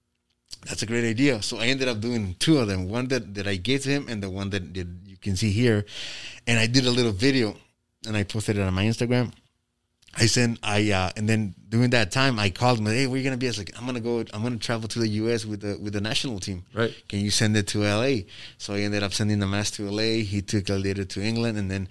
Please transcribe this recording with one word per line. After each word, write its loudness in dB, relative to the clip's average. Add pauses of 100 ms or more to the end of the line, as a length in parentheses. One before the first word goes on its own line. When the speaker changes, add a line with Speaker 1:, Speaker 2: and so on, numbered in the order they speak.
(680)
Speaker 1:
"That's -6
a -4
great 2
idea." 2
So -4
I 0
ended 2
up -2
doing -2
two 4
of 2
them, -2
one -2
that, -4
that -4
I 0
gave 0
to -2
him -2
and -6
the -6
one -4
that, -4
that -6 (180)
you -20
can -2
see 2
here. 4 (600)
And 6
I 4
did 4
a 4
little 4
video, 2 (500)
and -2
I 2
posted -2
it 2
on 2
my 2
Instagram. 2 (840)
I 4
sent, 4
I, 2
uh, 2
and -2
then 2 (140)
during 4
that 4
time, 2
I 2
called 2
him, -2
"Hey, 2
where -2
you -2
gonna -2
be?" -2
I -4
was -4
like, -10
"I'm -12
gonna -6
go, -2
I'm -6
gonna -2
travel -4
to -6
the 2
U 0
S 0
with -8
the, -4
with -8
the -2
national -2
team. -8
Speaker 2:
Right. -2 (120)
Speaker 1:
Can -4
you 0
send 2
it 2
to 0
L 2
A?" 0 (320)
So -10
I -2
ended -2
up -2
sending 2
the 2
mask -2
to -6
L -2
A. 2
He -2
took 0
it 0
later -2
to -8
England, -2
and -2
then -4